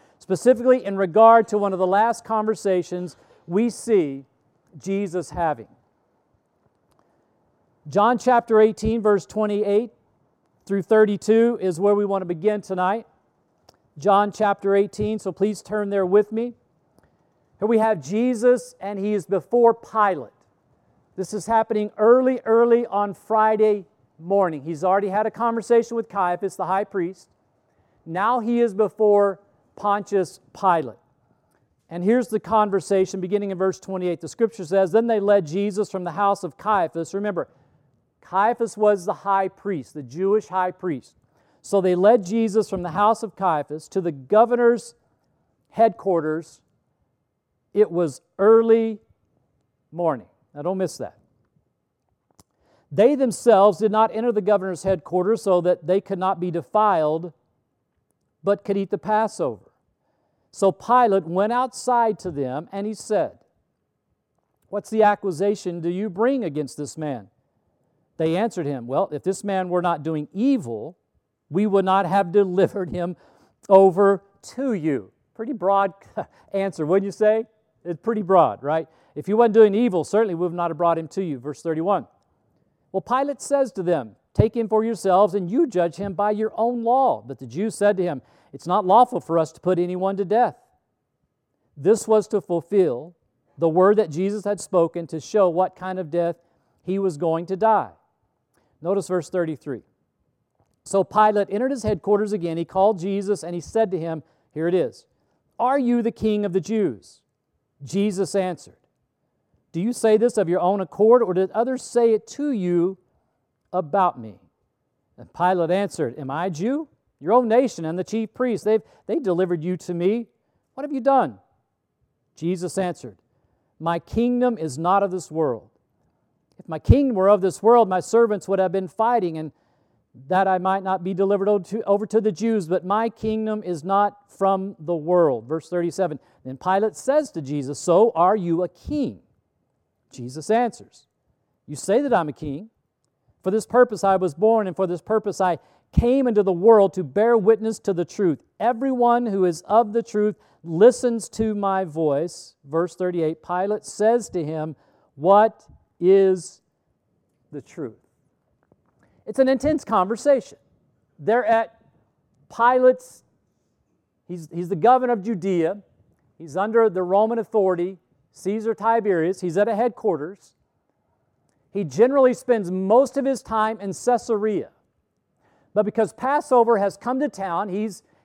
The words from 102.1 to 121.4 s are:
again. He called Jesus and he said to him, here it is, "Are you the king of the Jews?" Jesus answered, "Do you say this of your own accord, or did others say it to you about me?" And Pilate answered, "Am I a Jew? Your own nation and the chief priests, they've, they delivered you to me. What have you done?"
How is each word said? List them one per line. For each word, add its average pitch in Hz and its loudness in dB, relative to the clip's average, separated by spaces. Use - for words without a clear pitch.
again. 170 -6
He 165 -4
called 190 0
Jesus 196 -4
and 175 -10
he 175 -8
said 220 -2
to 180 -4
him, 160 -8
here 160 -4
it 175 0
is, 135 -2
"Are 254 0
you 240 0
the 226 -2
king 214 -2
of 190 -4
the 185 0
Jews?" 180 -6
Jesus 196 -4
answered, 185 -6
"Do 165 -6
you 226 -2
say 220 2
this 226 2
of 185 0
your 175 0
own 190 0
accord, 220 4
or 185 -2
did 185 0
others 247 -2
say 233 2
it 208 -2
to 294 -8
you 180 -2
about 180 0
me?" 107 -16
And - -20
Pilate 175 0
answered, 175 -2
"Am 135 -10
I 156 -6
a 196 -4
Jew? 240 -6
Your 170 0
own 247 4
nation 226 0
and 160 -6
the 185 -6
chief 214 -6
priests, 247 -4
they've, 220 2
they 285 -4
delivered 180 -2
you 180 -4
to 175 -8
me. 208 -2
What 269 -12
have 294 -8
you 269 -6
done?" 226 0